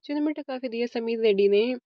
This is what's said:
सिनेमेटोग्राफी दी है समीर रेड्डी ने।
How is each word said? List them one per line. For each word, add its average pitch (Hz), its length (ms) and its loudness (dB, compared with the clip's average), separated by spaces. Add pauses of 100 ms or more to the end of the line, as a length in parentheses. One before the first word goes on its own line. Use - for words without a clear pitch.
सिनेमेटोग्राफी 294 600 -6
दी 226 120 -8
है 240 60 -2 (100)
समीर 226 300 -4
रेड्डी 202 220 4
ने। 208 160 4 (200)